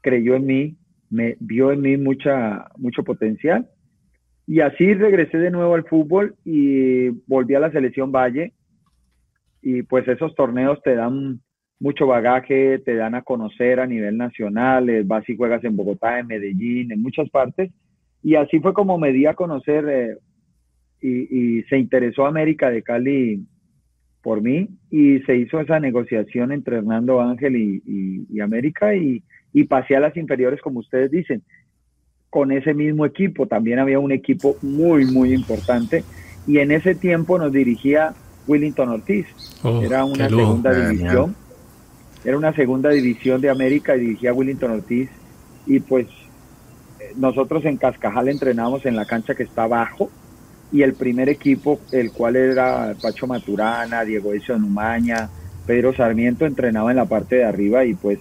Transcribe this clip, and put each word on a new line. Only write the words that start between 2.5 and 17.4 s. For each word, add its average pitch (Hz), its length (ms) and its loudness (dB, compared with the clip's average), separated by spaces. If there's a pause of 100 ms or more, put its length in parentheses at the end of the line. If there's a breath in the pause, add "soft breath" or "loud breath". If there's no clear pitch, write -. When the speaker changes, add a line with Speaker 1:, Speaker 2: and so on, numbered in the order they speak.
Speaker 1:
mucho 123 260 -6
potencial, 110 680 -2 (760)
y 156 140 0
así 170 340 4
regresé 190 440 2
de 175 140 0
nuevo 175 220 2
al 165 120 0
fútbol 165 580 0
y 135 640 2 (200)
volví 131 280 2
a 139 60 4
la 156 100 0
selección 135 400 -2
Valle, 131 400 0 (1080)
y 127 220 -2
pues 127 260 0
esos 151 260 -2
torneos 131 480 0
te 131 120 2
dan 127 440 -4 (400)
mucho 139 280 0
bagaje, 131 720 2
te 131 160 -4
dan 110 200 -2
a 123 60 -6
conocer 123 580 -2
a 127 80 -2
nivel 110 300 -4
nacional, 120 720 0
eh, 113 160 2
vas 107 240 -2
y 120 80 -6
juegas 117 260 -2
en 110 140 -2
Bogotá, 104 420 -2
en 120 80 -10
Medellín, 117 640 -4
en 107 100 -4
muchas 131 280 -4
partes, 143 420 -2 (500)